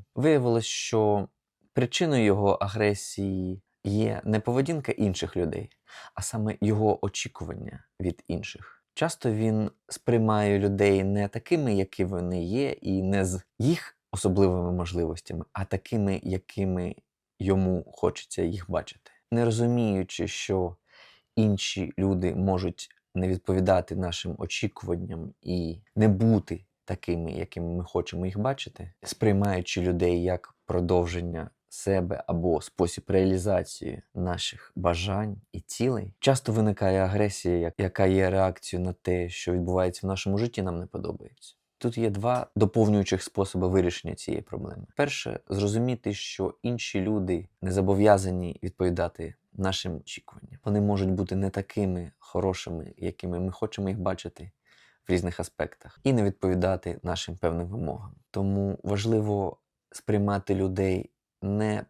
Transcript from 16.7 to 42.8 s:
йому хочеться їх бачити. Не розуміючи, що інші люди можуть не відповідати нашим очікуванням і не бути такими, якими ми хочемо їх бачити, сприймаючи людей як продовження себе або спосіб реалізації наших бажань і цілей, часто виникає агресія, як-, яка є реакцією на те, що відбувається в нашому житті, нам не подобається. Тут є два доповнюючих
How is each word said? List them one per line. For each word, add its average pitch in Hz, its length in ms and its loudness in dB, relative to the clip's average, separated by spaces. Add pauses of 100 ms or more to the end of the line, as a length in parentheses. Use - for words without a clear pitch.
йому 92 440 2 (100)
хочеться - 480 -2
їх 90 300 -4
бачити. - 400 -6 (200)
Не 117 140 2
розуміючи, 110 840 0
що 92 480 -2 (600)
інші 101 640 0
люди 92 380 2
можуть 92 540 0 (260)
не 92 120 0
відповідати 92 680 2
нашим 90 420 -6
очікуванням 90 1040 -6
і 87 400 -4 (140)
не 107 120 6
бути 104 580 2 (200)
такими, 85 460 -4
якими 85 440 -6
ми 90 80 -4
хочемо 87 420 -4
їх 95 140 -4
бачити, 110 540 -6 (100)
сприймаючи 98 760 2
людей 87 420 2
як 90 320 -2 (100)
продовження 87 840 0 (200)
себе 98 580 -2
або 85 340 2
спосіб - 460 -2
реалізації 95 920 0 (140)
наших - 600 -6
бажань 95 640 -2 (100)
і 95 80 -12
цілей, 110 600 -4
часто 131 320 2
виникає 104 480 2
агресія, 95 580 0
як-, 85 200 -2
яка 98 280 2
є 95 240 6
реакцією 92 580 0
на 90 60 -4
те, 90 360 -2
що 90 240 -4
відбувається 90 500 0
в 95 60 -2
нашому 98 280 -2
житті, 117 240 -2
нам 87 180 -4
не 90 60 -8
подобається. - 680 -12 (220)
Тут 117 200 -4
є 113 120 2
два 113 460 -2
доповнюючих 104 680 4